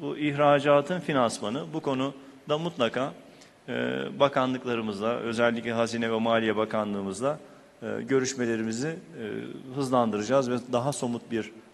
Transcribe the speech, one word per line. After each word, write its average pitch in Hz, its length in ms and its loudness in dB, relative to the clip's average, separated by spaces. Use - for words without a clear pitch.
bu 143 160 -6
ihracatın 143 800 4
finansmanı. 135 760 0
Bu 160 60 -4
konuda 139 760 -4
mutlaka, 147 560 -2
e, 123 40 -6
bakanlıklarımızla, 123 960 0
özellikle 117 580 0
Hazine 117 380 0
ve 113 80 2
Maliye 113 360 2
Bakanlığımızla, 107 840 -2
e, 117 60 -8
görüşmelerimizi, 117 880 0
e, 160 80 -6
hızlandıracağız 123 760 2
ve 127 40 0
daha 123 220 0
somut 120 380 -4
bir 110 200 -4